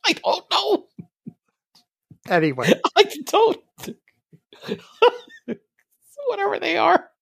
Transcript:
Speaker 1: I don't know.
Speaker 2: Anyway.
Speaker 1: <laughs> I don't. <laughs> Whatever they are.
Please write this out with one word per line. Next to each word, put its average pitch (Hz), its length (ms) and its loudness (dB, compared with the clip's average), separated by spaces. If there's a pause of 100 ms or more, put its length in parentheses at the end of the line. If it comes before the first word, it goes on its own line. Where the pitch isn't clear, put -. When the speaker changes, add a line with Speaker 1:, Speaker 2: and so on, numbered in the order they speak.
Speaker 1:
I - 80 2
don't - 360 -2
know. - 360 -2 (1400)
Speaker 2:
Anyway. 156 420 2 (140)
Speaker 1:
<laughs> - 100 -2
I 403 80 6 (220)
don't. 440 320 2 (1120)
<laughs> - 920 -4 (680)
Whatever 403 320 -2
they - 180 -2
are. - 320 2 (120)